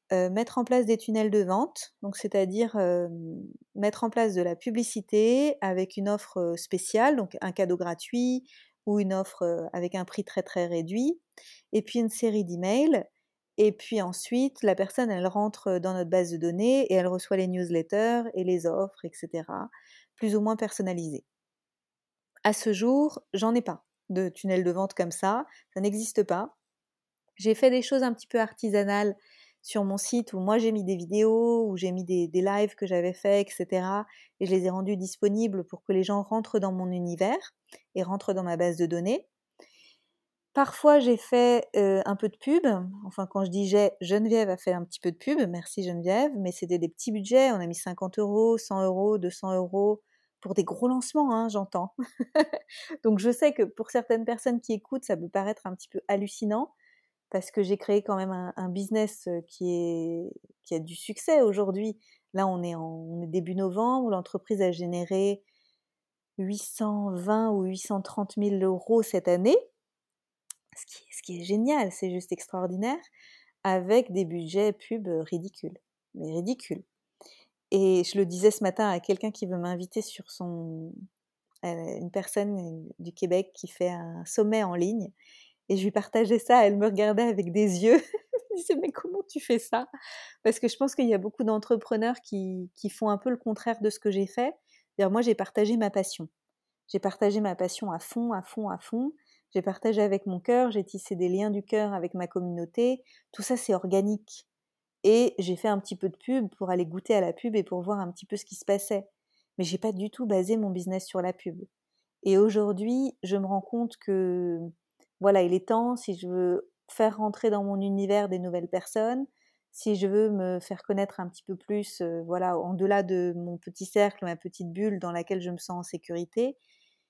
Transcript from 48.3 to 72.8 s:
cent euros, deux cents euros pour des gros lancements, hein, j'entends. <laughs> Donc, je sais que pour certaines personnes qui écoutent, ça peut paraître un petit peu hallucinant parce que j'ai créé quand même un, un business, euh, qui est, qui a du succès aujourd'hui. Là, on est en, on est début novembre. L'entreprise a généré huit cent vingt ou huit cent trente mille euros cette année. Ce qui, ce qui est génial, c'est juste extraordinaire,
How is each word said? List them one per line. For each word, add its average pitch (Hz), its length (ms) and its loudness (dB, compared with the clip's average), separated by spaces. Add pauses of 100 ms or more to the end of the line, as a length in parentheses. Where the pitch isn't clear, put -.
cent 190 240 -2
euros, 190 340 2
deux 180 140 -2
cents 190 240 -6
euros 196 480 0 (380)
pour 190 140 0
des 190 100 2
gros 240 240 -2
lancements, 254 440 0
hein, 226 160 0
j'entends. 196 500 -4
<laughs> - 1080 -4
Donc, 220 140 4
je 220 120 2
sais 285 220 4
que 262 100 0
pour 214 280 -2
certaines 226 340 0
personnes 233 360 -2
qui - 120 -6
écoutent, 254 320 -6
ça 196 120 -2
peut 170 120 -10
paraître 196 380 -4
un 185 80 -8
petit - 140 -16
peu 185 200 -8
hallucinant 208 640 -2 (580)
parce 185 200 -4
que 208 120 0
j'ai 196 140 0
créé 202 260 0
quand 202 140 -2
même 190 160 -2
un, 180 240 -6
un 185 120 -4
business, 208 600 -2
euh, 175 180 -2
qui - 240 -6
est, 170 600 -4 (320)
qui - 100 -6
a 160 60 -2
du 165 160 -12
succès 294 460 2
aujourd'hui. 208 540 0 (380)
Là, 190 120 2
on 185 160 -2
est 170 120 -6
en, 160 80 -8
on 165 400 -10
est 170 60 -8
début 175 260 -2
novembre. 220 560 0
L'entreprise 196 520 -4
a 180 100 4
généré 175 680 -2 (960)
huit 202 240 -4
cent 208 520 -4
vingt 214 360 0
ou 202 140 2
huit 185 140 -4
cent 196 220 -4
trente - 360 -6
mille 202 280 2
euros 190 380 4
cette 190 260 0
année. 185 280 6 (1200)
Ce - 100 -16
qui, - 240 -20
ce - 120 -14
qui 175 180 -10
est 170 40 -12
génial, 220 480 0
c'est 185 180 -4
juste 180 220 -6
extraordinaire, 185 640 -4 (640)